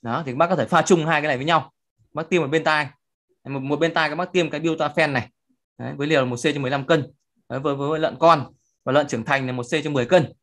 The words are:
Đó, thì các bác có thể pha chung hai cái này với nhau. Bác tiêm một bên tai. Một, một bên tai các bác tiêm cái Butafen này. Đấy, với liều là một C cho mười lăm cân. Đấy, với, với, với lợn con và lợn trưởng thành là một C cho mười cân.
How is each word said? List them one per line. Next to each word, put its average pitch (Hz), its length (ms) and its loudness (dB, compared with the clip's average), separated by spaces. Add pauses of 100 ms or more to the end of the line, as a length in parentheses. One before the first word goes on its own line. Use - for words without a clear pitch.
Đó, 120 240 -4
thì 127 60 -6
các 123 40 -6
bác 165 100 4
có 180 100 0
thể 123 100 0
pha 160 160 4
chung 160 240 4
hai 156 160 2
cái 151 60 -2
này 139 80 0
với 135 100 -4
nhau. 160 260 0 (400)
Bác 160 160 -6
tiêm 175 140 2
một 135 60 -2
bên 156 160 0
tai. 151 240 0 (560)
Một, 135 160 -8
một 139 160 -2
bên 165 180 0
tai 160 140 2
các 147 60 -4
bác 180 180 -6
tiêm 170 180 0
cái 151 100 -8
Butafen 156 520 0
này. 127 160 -2 (500)
Đấy, 123 180 -10
với 143 100 -4
liều 151 140 2
là 131 60 0
một 123 100 -4
C 120 60 -10
cho 147 180 0
mười 127 100 -4
lăm 139 160 -4
cân. 156 260 0 (360)
Đấy, 135 120 -8
với, 143 140 -2
với, 139 140 -4
với 156 120 -4
lợn 151 180 -2
con 156 340 4 (320)
và 127 80 -2
lợn 143 140 4
trưởng 117 180 -6
thành 135 220 0
là 127 60 -4
một 123 100 -6
C 147 220 -4
cho 156 60 -4
mười 131 160 0
cân. 160 260 4 (100)